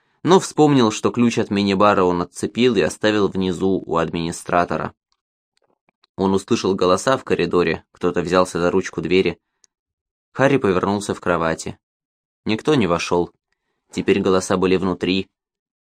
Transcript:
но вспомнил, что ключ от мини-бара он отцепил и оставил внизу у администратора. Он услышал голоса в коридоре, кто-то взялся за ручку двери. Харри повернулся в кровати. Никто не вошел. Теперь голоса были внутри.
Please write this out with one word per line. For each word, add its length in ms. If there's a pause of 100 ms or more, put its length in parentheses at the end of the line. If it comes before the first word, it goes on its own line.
(240)
но 160
вспомнил, 500
что 220
ключ 260
от 140
мини-бара 520
он 200
отцепил 540
и 40
оставил 460
внизу 580
у 120
администратора. 960 (1200)
Он 180
услышал 400
голоса 420
в 80
коридоре, 680
кто-то 300
взялся 380
за 120
ручку 300
двери. 380 (920)
Харри 260
повернулся 560
в 60
кровати. 580 (680)
Никто 300
не 120
вошел. 440 (600)
Теперь 300
голоса 360
были 180
внутри. 540 (540)